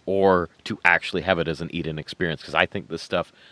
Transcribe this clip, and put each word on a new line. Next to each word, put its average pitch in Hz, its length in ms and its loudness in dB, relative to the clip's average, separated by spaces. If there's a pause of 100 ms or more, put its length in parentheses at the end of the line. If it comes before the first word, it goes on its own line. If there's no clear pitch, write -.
or 95 420 4 (160)
to - 220 -8
actually 87 380 2
have 90 140 2
it 80 120 -2
as 80 100 -4
an 82 160 -10
eat-in 78 240 -6
experience, 80 420 -6
'cause 71 140 -8
I 87 100 4
think 95 220 -8
this 82 140 -8
stuff - 320 -4 (180)